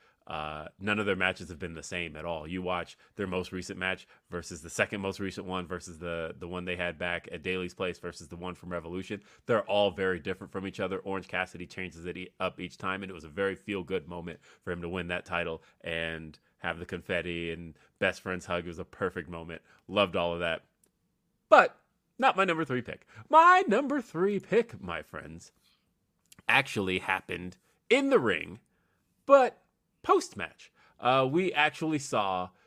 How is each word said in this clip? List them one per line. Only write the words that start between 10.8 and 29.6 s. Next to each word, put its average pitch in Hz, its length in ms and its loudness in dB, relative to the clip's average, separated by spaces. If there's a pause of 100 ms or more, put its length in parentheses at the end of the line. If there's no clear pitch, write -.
Orange 95 280 -6
Cassidy 90 400 -6
changes 85 380 -10
it 87 120 -8
e-, 90 120 -12 (120)
up 92 180 -4
each 90 200 -10
time, 98 240 -6
and 95 80 -10
it 92 40 -12
was 76 80 -14
a 80 60 -14
very 95 260 -2
feel-good 90 540 -4
moment 87 300 -10 (240)
for 92 80 -6
him 87 100 -6
to 85 80 -6
win 87 180 -4
that 87 160 -4
title 85 380 -4 (200)
and 82 560 -6 (200)
have 85 220 -4
the 90 60 -10
confetti 85 640 -4
and 82 240 -12 (240)
best 95 220 0
friends 92 260 -6
hug. 87 180 -2
It 87 40 -10
was 82 100 -10
a 87 60 -8
perfect 87 440 -6
moment. 82 320 -10 (260)
Loved 95 300 2
all 87 160 0
of 85 60 -4
that. 82 240 -2 (840)
But 262 300 10 (420)
not 254 160 6
my 190 80 4
number 165 220 2
three 127 160 -2
pick. - 260 -12 (220)
My 349 360 10
number 262 360 2
three 190 380 0
pick, 220 420 0
my 82 220 -6
friends, - 500 -14 (960)
actually 107 500 2
happened 92 560 -4 (340)
in 269 200 4
the 254 100 6
ring, 95 400 0 (640)
but 269 360 8 (400)